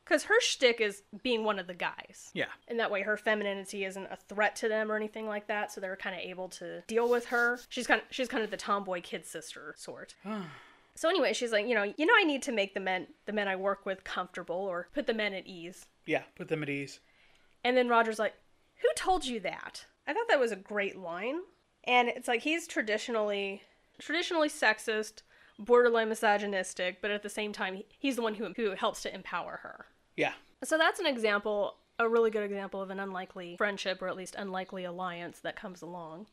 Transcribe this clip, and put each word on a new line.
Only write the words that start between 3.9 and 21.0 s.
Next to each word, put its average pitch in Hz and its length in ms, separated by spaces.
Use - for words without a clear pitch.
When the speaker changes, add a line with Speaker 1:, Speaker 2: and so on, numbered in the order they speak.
Speaker 1:
a 190 100
threat 208 420
to 226 120
them 214 220
or 214 40
anything 214 320
like 208 200
that, 208 240
so 196 100
they're 190 140
kinda 185 320
able 185 220
to 170 380
deal 233 220
with 240 180
her. 240 320
She's - 180
kinda, 226 240
she's 254 160
kind 240 160
of 208 80
the 190 60
tomboy 190 440
kid 175 240
sister - 520
sort. - 380
Speaker 2:
<sighs> - 0
Speaker 1:
So - 120
anyway, 285 240
she's 226 220
like, 208 120
you 240 100
know, 208 80
"You 302 80
know, 440 120
I 403 80
need 277 180
to 277 80
make 196 220
the 202 80
men, 185 260
the 208 60
men 208 160
I 190 80
work 190 300
with 190 180
comfortable 180 540
or 180 360
put 277 140
the 233 60
men 208 200
at 190 140
ease." 175 380
Speaker 2:
Yeah, 151 180
put 147 140
them 156 120
at 143 60
ease. 139 320
Speaker 1:
And 247 140
then 247 100
Roger's 226 320
like, 208 140
"Who 480 160
told 370 280
you 247 140
that?" - 460
I 277 80
thought 453 140
that 302 140
was 233 100
a 196 60
great 202 400
line. 190 420